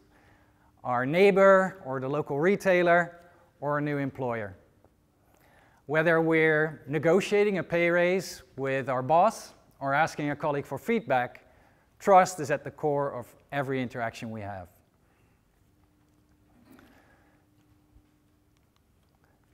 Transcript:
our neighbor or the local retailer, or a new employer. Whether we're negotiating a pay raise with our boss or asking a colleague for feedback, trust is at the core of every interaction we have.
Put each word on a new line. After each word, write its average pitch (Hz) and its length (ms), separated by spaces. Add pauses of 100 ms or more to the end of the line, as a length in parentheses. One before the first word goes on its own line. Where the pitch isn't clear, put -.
(840)
our 123 240
neighbor 190 800
or 131 160
the 131 80
local 147 320
retailer, 175 800 (400)
or 147 180
a - 20
new 147 180
employer. 120 580 (1300)
Whether 160 340
we're 160 680
negotiating 190 680
a 147 40
pay 170 260
raise 175 540 (140)
with 135 320
our 127 140
boss 170 520 (240)
or 139 160
asking 151 360
a 143 60
colleague 143 300
for 139 100
feedback, 131 680 (540)
trust 185 420
is 139 100
at 139 140
the 135 60
core 143 440
of 120 120 (260)
every 135 280
interaction 117 500
we 110 120
have. 95 260 (4000)